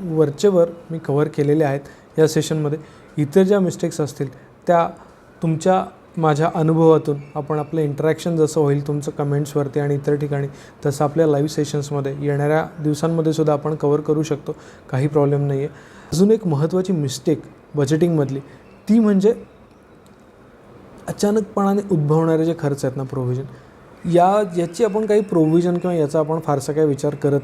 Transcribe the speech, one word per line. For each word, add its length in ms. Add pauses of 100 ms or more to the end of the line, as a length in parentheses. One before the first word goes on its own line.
वरचेवर 640 (220)
मी 80
कव्हर 300
केलेल्या 400
आहेत 120 (380)
या 100
सेशनमध्ये. 500 (400)
इतर 240
ज्या 180
मिस्टेक्स 400
असतील 340 (320)
त्या 220 (540)
तुमच्या 420 (320)
माझ्या 380
अनुभवातून 640 (180)
आपण 240
आपलं 220
इंटरॅक्शन 560
जसं 240
होईल 260
तुमचं 240
कमेंट्सवरती 680
आणि 140
इतर 200
ठिकाणी, 320 (400)
तसं 180
आपल्या 220
लाईव्ह 220
सेशन्समध्ये 720
येणाऱ्या 460 (160)
दिवसांमध्ये 500
सुद्धा 200
आपण 220
कव्हर 260
करू 220
शकतो, 340 (340)
काही 180
प्रॉब्लेम 380
नाही 140
आहे. 80 (440)
अजून 180
एक 160
महत्त्वाची 460
मिस्टेक 480 (340)
बजेटिंगमधली 680 (480)
ती 100
म्हणजे 360 (1700)
अचानकपणाने 720 (100)
उद्भवणारे 520
जे 140
खर्च 260
आहेत 120
ना, 60
प्रोव्हिजन, 640 (460)
या, 480
याची 240
आपण 220
काही 140
प्रोव्हिजन 580
किंवा 180
याचा 220
आपण 220
फारसा 320
काही 140
विचार 280
करत 280